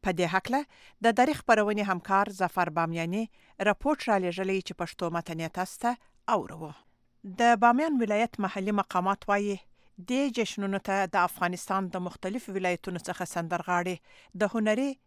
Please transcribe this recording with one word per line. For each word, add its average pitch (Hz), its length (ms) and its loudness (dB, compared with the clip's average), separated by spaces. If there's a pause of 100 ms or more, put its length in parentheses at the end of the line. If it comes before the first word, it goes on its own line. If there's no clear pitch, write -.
په 185 120 0
دې 175 160 0
هکله 233 280 0 (440)
د 226 140 6
دری 277 180 6
خپرونې 208 540 2
همکار 196 480 2
ظفر 175 400 0
بامیاني 165 420 0 (480)
راپورټ 269 400 0
را 214 160 4
لېږلی، 190 420 -2
چې - 140 -10
پښتو 175 240 -6 (100)
متن 165 300 -4
یې 160 140 -8
تاسو 185 260 -6
ته 240 60 2 (440)
اوروو. 160 380 -4 (680)
د 240 240 8
بامیان 269 380 6
ولایت 220 360 0 (100)
محلي 196 340 -2
مقامات 190 500 0
وایي، 202 260 0 (520)
دې 254 280 0
جشنونو 196 520 -2
ته 196 260 0
د 180 160 4
افغانستان 190 640 -2
د 180 140 -4
مختلفو 196 500 -8
ولایتونو 180 480 -2
څخه 175 260 -6
سندرغاړي 175 640 -2 (460)
د 202 120 0
هنري 220 340 2 (180)